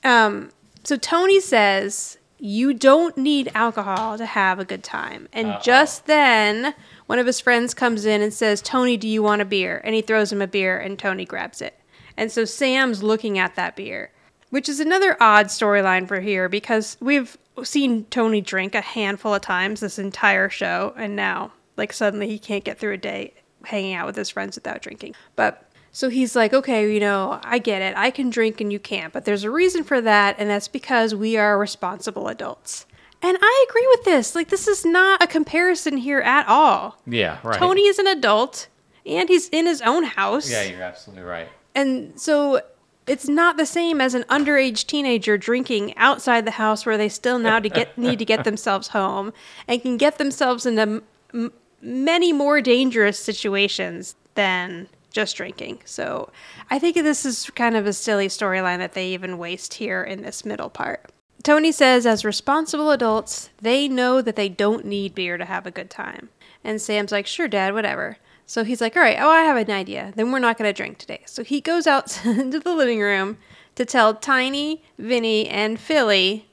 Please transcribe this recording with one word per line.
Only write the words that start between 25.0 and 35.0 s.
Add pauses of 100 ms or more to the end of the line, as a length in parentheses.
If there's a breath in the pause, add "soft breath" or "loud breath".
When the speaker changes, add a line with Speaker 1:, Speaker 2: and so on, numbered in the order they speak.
Speaker 1:
But (220 soft breath)
so
he's
like,
"Okay,
you
know,
I
get
it.
I
can
drink
and
you
can't,
but
there's
a
reason
for
that,
and
that's
because
we
are
responsible
adults." (360 soft breath)
And
I
agree
with
this.
Like,
this
is
not